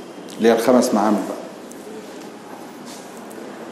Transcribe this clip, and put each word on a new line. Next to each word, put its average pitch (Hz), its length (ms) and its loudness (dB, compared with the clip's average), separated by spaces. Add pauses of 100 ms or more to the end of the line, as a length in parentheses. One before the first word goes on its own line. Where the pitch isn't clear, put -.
(380)
اللي 110 100 6
هي 117 40 10
الخمس 120 420 6
معامل 104 220 6
بقى. - 200 -2 (2250)